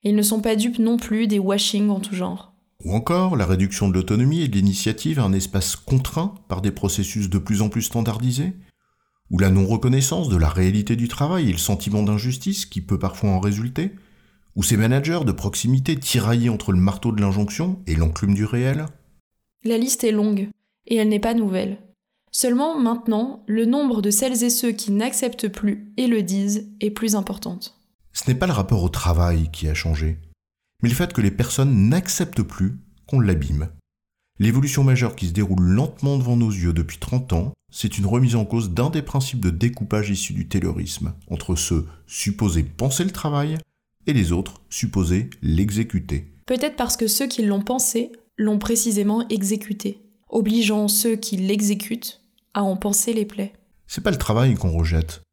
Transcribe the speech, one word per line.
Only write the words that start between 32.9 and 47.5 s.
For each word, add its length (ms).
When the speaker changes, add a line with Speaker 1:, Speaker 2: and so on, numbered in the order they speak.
Speaker 2:
qu'on 140
l'abîme. 480
L'évolution 440
majeure 320
qui 120
se 60
déroule 280
lentement 560
devant 180
nos 140
yeux 240
depuis 240
trente 340
ans, 220
c'est 240
une 80
remise 300
en 80
cause 280
d'un 180
des 120
principes 380
de 100
découpage 600
issus 240
du 160
taylorisme, 640
entre 260
ceux 320
supposés 580
penser 420
le 60
travail 460
et 60
les 200
autres 360
supposés 600
l'exécuter. 920
Speaker 1:
Peut-être 280
parce 220
que 100
ceux 200
qui 180
l'ont 160